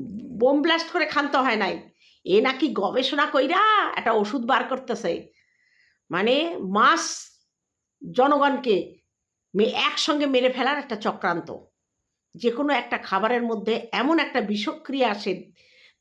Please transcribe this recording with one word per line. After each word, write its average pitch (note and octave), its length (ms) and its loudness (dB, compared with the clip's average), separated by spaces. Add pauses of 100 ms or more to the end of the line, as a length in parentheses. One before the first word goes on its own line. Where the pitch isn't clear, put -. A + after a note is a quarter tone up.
(380)
বোম C#4 240 4
ব্লাস্ট E4 280 0
করে D#4 160 -2
ক্ষান্ত D4 300 0
হয় B3+ 200 2
নাই, F3+ 340 -4 (340)
এ F#3 160 4
নাকি C4 280 0
গবেষণা A3+ 580 0
কইরা E4+ 720 2
একটা A3+ 160 0
ওষুধ A3+ 340 0
বার B3 180 2
করতেছে। B3 680 -6 (800)
মানে C#4 480 0
মাস A#3 720 0 (840)
জনগণকে C4 840 2 (540)
মে-, G#3 200 2
একসঙ্গে D4 520 0
মেরে B3+ 220 2
ফেলার B3+ 300 0
একটা C4 180 -6
চক্রান্ত। E3+ 600 -4 (800)
যে A3+ 160 0
কোনো C#4+ 220 0
একটা A#3+ 260 -2
খাবারের A3 440 0
মধ্যে A3 500 -2
এমন C#4+ 260 2
একটা C#4 220 0
বিষক্রিয়া G#3+ 760 -2
সে G3 380 -6 (480)